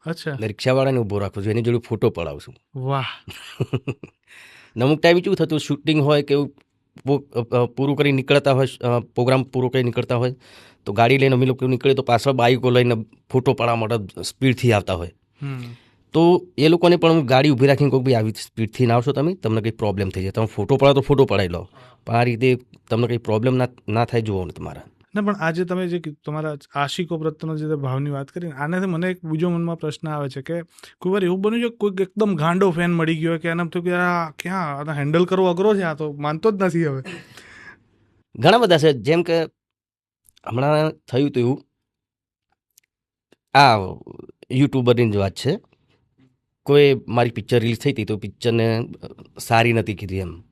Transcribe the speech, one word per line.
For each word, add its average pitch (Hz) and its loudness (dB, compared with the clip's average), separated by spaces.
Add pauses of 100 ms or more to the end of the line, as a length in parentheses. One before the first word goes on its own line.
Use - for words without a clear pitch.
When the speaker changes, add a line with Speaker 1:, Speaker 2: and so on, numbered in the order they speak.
Speaker 1:
અચ્છા. 156 -8
Speaker 2:
ને 110 -4
રિક્ષાવાળાને 131 0
ઊભો 101 -2
રાખું 101 -6
છું, 107 -2
એની 113 0
જોડે 120 0
ફોટો 113 -2
પડાવું 76 -8
છું. - -20 (200)
Speaker 1:
વાહ. 135 -6 (540)
Speaker 2:
<laughs> 131 -2 (1080)
ને 113 0
અમુક 147 2
ટાઈમે 175 6
કેવું 190 0
થતું, 156 0
શૂટિંગ 151 -2
હોય 147 2
કે 143 0
એવું 143 0 (540)
પો-, 139 0
અ, - -8
અ, 120 0
પૂરું 135 -2
કરી 143 2
નીકળતા 139 2
હોય, 131 2 (140)
અ, 120 0
પ્રોગ્રામ 127 0
પૂરો 127 -2
કરી 131 0
નીકળતા 120 -2
હોય, 123 -2 (500)
તો 101 -6
ગાડી 117 4
લઈને 131 4
અમે 127 4
લોકો 127 0
નીકળીએ 131 2
તો 127 -2
પાછળ 120 2
બાઈકો 123 2
લઈને 120 2 (240)
ફોટો 127 2
પાડવા 117 0
માટે 110 -4
સ્પીડથી 127 0
આવતા 98 0
હોય. 87 -8 (300)
Speaker 1:
હમ. 135 -10 (520)
Speaker 2:
તો 175 4 (100)
એ 143 4
લોકોને 175 4
પણ 165 4
હું 165 2
ગાડી 131 4
ઊભી 135 4
રાખીને 139 4
કહું, 131 0
"ભાઈ, 131 2
આવી 110 0
સ્પીડથી - -4
ના 117 4
આવશો 123 0
તમે, 156 -2
તમને 110 -2
કંઈ 107 -2
પ્રોબ્લેમ 101 -4
થઈ 92 -8
જાય. 95 -6
તમે 113 -2
ફોટો 107 -2
પાડો 139 6
તો 135 4
ફોટો 135 4
પડાવી 98 0
લો, 85 -8 (360)
પણ 113 -4
આ 117 4
રીતે 123 2 (320)
તમને 117 0
કંઈ 117 -4
પ્રોબ્લેમ 113 0
ના, 127 0 (220)
ના 113 0
થાય 117 -2
જુઓ 98 -4
ને 82 -12
તમારા." 80 -14 (340)
Speaker 1:
ના, 208 -2
પણ 202 -2
આજે 165 -2
તમે 180 -6
જે 175 -4
કીધું, 156 -12
તમારા 151 -6 (180)
આશિકો 156 -4
પ્રત્યેનો 160 -6
જે 151 -4
ભાવની 139 -4
વાત 139 -8
કરીને, 175 -12
આનાથી 160 -4
મને 175 -2
એક 180 -6
બીજો 160 -2
મનમાં 170 -4
પ્રશ્ન 156 -8
આવે 147 -6
છે 135 -12
કે 165 -8 (380)
કોઈ 180 -2
વાર 196 0
એવું 180 0
બન્યું 220 0
છે 233 -2
કે 233 -16
કોઈક 196 -2
એકદમ 208 0
ગાંડો 170 0
ફેન 175 0
મળી 165 0
ગયો 165 -2
કે 165 -4
એને 170 -2
એમ 170 -4
થયું 175 -6
કે 180 -2
આ 175 -2
ક્યાં, 165 -6
આને 151 -6
હેન્ડલ 147 0
કરવો 185 0
અઘરો 190 2
છે, 196 -2
આ 165 -2
તો 151 -6
માનતો 151 -2
જ 196 -2
નથી 170 2
હવે? 135 -4 (1300)
Speaker 2:
ઘણા 165 4
બધા 190 4
છે. 151 4
જેમ 139 0
કે 165 0 (1040)
હમણાં 151 0
થયું 139 -2
હતું 123 -2
એવું, 123 0 (1900)
આ 135 8 (720)
યુટ્યુબરની 123 2
જ 101 -2
વાત 98 0
છે. - -4 (1040)
કોઈ 143 4
મારી 120 2
પિક્ચર 117 0
રિલીઝ 113 -2
થઈ 143 -2
હતી 110 -4
તો 107 -4
પિક્ચરને 113 -2 (500)
સારી 117 2
નથી 107 0
કીધી 95 -8
એમ. 87 -8